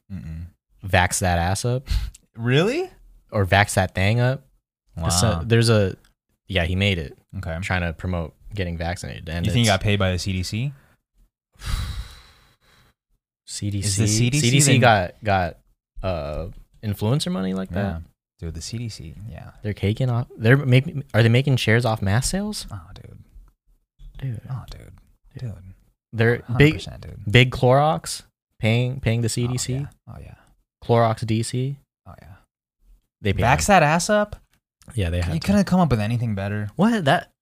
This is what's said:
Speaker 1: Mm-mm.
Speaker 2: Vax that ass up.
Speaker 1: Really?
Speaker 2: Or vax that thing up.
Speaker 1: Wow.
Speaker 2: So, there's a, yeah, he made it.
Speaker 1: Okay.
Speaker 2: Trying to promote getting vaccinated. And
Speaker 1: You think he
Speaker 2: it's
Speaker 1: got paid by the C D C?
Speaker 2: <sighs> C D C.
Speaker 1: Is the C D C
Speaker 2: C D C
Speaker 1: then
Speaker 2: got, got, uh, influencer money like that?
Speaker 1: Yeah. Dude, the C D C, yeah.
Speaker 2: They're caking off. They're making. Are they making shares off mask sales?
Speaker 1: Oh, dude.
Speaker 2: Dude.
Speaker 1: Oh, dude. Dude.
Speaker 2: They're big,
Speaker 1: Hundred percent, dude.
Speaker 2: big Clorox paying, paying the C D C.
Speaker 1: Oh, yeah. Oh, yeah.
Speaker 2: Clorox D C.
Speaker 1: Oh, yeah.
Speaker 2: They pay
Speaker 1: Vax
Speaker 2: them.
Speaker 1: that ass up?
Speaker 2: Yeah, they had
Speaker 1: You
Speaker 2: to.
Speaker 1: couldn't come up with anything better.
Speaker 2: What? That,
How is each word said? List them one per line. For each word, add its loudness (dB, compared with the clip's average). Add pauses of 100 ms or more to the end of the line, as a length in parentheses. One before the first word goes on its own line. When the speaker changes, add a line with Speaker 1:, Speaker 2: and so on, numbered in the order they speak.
(120)
Speaker 1:
Mm-mm. -12 (400)
Speaker 2:
Vax 2
that 2
ass 0
up. -4 (480)
Speaker 1:
Really? 0 (400)
Speaker 2:
Or 0
vax 4
that 0
thing 0
up. 0 (540)
Speaker 1:
Wow. -4
Speaker 2:
So, 2
there's 4
a, 2 (520)
yeah, 0
he -2
made 2
it. -10 (220)
Speaker 1:
Okay. -8
Speaker 2:
Trying -2
to -2
promote -6 (220)
getting -6
vaccinated. -8
And -4
Speaker 1:
You -2
think 2
he 4
Speaker 2:
it's -
Speaker 1:
got 4
paid 0
by 0
the -2
C -6
D -4
C? -6 (840)
Speaker 2:
<sighs> -20 (1800)
C -6
D -4
C. 0
Speaker 1:
Is 0
the 2
C 2
D -2
C 2
Speaker 2:
C 4
D 4
C 6
Speaker 1:
then 6
Speaker 2:
got, 4
got, 0 (460)
uh, -4 (360)
influencer -2
money -4
like -8
that? -2
Speaker 1:
Yeah. -4 (420)
Dude, -8
the -10
C -10
D -8
C, -14 (160)
yeah. -16 (120)
Speaker 2:
They're -4
caking 0
off. 0 (100)
They're 6
making. 2 (100)
Are 6
they 6
making 4
shares 2
off 0
mask 0
sales? -6
Speaker 1:
Oh, -12 (140)
dude. -20 (1000)
Speaker 2:
Dude. -8 (100)
Speaker 1:
Oh, -10
dude. -16 (460)
Dude. -10 (580)
Speaker 2:
They're 2
big, -12
Speaker 1:
Hundred 4
percent, -12
dude. -16 (100)
Speaker 2:
big 6
Clorox 0 (360)
paying, 0
paying 0
the 0
C -2
D -4
C. -6
Speaker 1:
Oh, -6
yeah. -8 (220)
Oh, -18
yeah. -20 (480)
Speaker 2:
Clorox 2
D 0
C. -6 (300)
Speaker 1:
Oh, -20
yeah. -20 (920)
Speaker 2:
They 0
pay 0
Speaker 1:
Vax 2
Speaker 2:
them. 6
Speaker 1:
that 8
ass 2
up? 0 (580)
Speaker 2:
Yeah, -2
they -2
had -2
Speaker 1:
You -2
Speaker 2:
to. -6
Speaker 1:
couldn't 4
come 2
up 4
with 2
anything -2
better. -4
Speaker 2:
What? 2
That, 0 (120)